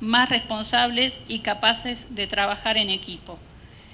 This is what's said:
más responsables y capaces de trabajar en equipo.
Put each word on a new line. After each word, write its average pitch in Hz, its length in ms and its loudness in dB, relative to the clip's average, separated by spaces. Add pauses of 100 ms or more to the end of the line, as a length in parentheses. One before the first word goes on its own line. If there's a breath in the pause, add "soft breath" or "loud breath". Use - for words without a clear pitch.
más 240 260 4
responsables 240 880 0 (120)
y 226 100 -4
capaces 226 580 0 (120)
de 202 180 -4
trabajar 202 500 0
en 208 120 2
equipo. 180 500 -6 (540 loud breath)